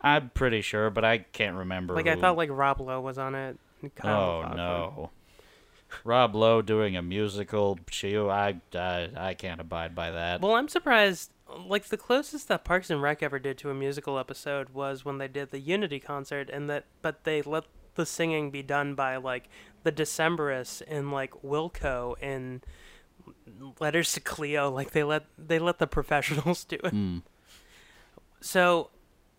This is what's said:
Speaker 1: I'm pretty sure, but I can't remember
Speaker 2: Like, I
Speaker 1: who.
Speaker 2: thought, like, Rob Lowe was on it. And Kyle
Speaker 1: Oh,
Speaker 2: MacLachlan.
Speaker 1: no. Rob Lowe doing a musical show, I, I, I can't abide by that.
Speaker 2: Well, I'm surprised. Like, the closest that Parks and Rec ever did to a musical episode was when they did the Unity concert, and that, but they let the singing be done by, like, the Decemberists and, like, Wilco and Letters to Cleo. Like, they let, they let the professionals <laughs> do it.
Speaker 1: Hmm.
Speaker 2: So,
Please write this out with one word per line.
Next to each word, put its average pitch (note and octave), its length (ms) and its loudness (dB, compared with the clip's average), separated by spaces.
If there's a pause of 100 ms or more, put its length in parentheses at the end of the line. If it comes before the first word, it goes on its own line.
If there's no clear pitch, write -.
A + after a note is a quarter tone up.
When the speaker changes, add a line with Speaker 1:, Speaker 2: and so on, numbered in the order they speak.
Speaker 1:
I'm C#3+ 300 4
pretty A2+ 320 2
sure, G#2+ 260 2
but G#2+ 160 0
I A2+ 140 6
can't G2 380 -2
remember F#2 380 -4
Speaker 2:
Like, D#3+ 120 2
I E3 80 4
Speaker 1:
who. E3 80 -2
Speaker 2:
thought, F3+ 160 4
like, E3 120 0
Rob C#3 300 2
Lowe C3 220 -6
was C3 160 -8
on C3+ 160 -4
it. C3+ 240 -8 (240)
And C#3+ 120 -12
Kyle G#2+ 240 0
Speaker 1:
Oh, F2 300 2
Speaker 2:
MacLachlan. - 80 -6
Speaker 1:
no. F2 540 -4 (920)
Rob A#2 300 6
Lowe A2+ 280 8
doing G#2+ 340 2
a F2+ 60 -2
musical G2+ 760 0 (120)
show, G2+ 400 0
I, G2 320 0 (120)
I, F2 400 -2
I F2+ 200 -4
can't F2 260 -8
abide E2 340 -6
by E2+ 160 -4
that. E2+ 300 -2
Speaker 2:
Well, G3+ 140 4
I'm C4 140 2
surprised. G#3+ 640 2 (240)
Like, F#3+ 340 -4
the G#3+ 100 -4
closest C#4+ 500 -2
that F#3 160 0
Parks F3+ 240 0
and D3+ 140 0
Rec D3 200 0
ever C#3 160 -4
did C3 200 -6
to C#3+ 100 -8
a C#3 60 -4
musical C#3 440 -4
episode C3+ 520 -6
was C3+ 340 -6
when C#3 140 -6
they C3+ 100 -6
did C3+ 220 -8
the C#3 100 -8
Unity D#3 400 -2
concert, C#3+ 480 -8
and D3 220 -6
that, D3 160 -4 (160)
but D#3 220 -6
they D#3 180 0
let D#3 220 -4 (300)
the E3 120 0
singing D#3 440 0
be C#3 120 -8
done C#3+ 320 -2
by, C3 220 -2
like, B2+ 340 -6 (320)
the D#3+ 100 2
Decemberists D3+ 960 0
and, C#3+ 240 -4
like, C3+ 200 -4 (100)
Wilco C#3 800 -4
and B2+ 420 -6 (1120)
Letters D#3 360 2
to - 60 -6
Cleo. D3 500 0
Like, C3+ 220 -4
they D3+ 120 4
let, D3+ 220 0 (100)
they D#3+ 220 0
let E3+ 200 2
the E3 80 4
professionals D3 800 0
<laughs> - 80 -20
do E3+ 120 -6
it. F3+ 80 0
Speaker 1:
Hmm. G2 260 0 (1200)
Speaker 2:
So, F3 480 6 (500)